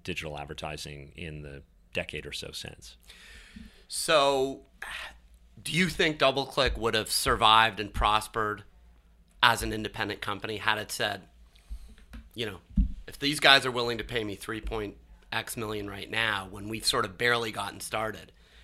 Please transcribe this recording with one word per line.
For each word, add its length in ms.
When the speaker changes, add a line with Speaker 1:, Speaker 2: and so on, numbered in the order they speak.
Speaker 1:
digital 360
advertising 760
in 260
the 200
decade 320
or 60
so 200
since. 440
Speaker 2:
So, 720
do 120
you 160
think 280
DoubleClick 600
would 160
have 180
survived 680
and 140
prospered 680
as 180
an 120
independent 480
company 360
had 200
it 120
said, 340
you 120
know, 120
"If 120
these 200
guys 260
are 60
willing 260
to 60
pay 200
me 120
three 260
point 340
X 260
million 320
right 200
now 400
when 200
we've 160
sort 200
of 120
barely 340
gotten 300
started 500